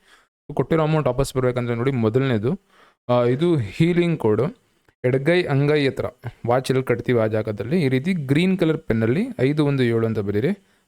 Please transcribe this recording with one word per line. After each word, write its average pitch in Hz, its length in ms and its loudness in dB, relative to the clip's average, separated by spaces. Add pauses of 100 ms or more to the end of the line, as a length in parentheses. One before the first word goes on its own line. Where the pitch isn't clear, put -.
(540)
ಕೊಟ್ಟಿರೋ 156 300 0
ಅಮೌಂಟ್ 151 240 0
ವಾಪಸ್ 131 280 -2
ಬರ್ಬೇಕಂದ್ರೆ 123 400 -2
ನೋಡಿ, 120 160 -2
ಮೊದಲನೇದು, 123 680 0 (500)
ಆ, 123 140 2
ಇದು 147 320 2
ಹೀಲಿಂಗ್ 165 640 0
ಕೋಡು. 107 240 2 (640)
ಎಡಗೈ 139 380 2
ಅಂಗೈ 143 440 2
ಹತ್ರ 117 180 -4 (420)
ವಾಚ್ 127 240 0
ಎಲ್ಲಿ 131 120 0
ಕಟ್ತೀವಿ 120 360 0
ಆ 110 60 2
ಜಾಗದಲ್ಲಿ 110 600 -2
ಈ - 20 2
ರೀತಿ 131 260 0
ಗ್ರೀನ್ 170 440 0
ಕಲರ್ 160 200 0
ಪೆನ್ನಲ್ಲಿ 120 500 0 (120)
ಐದು 147 260 2
ಒಂದು 139 180 0
ಏಳು 113 240 2
ಅಂತ 110 120 -2
ಬರೀರಿ. 101 300 -2 (380)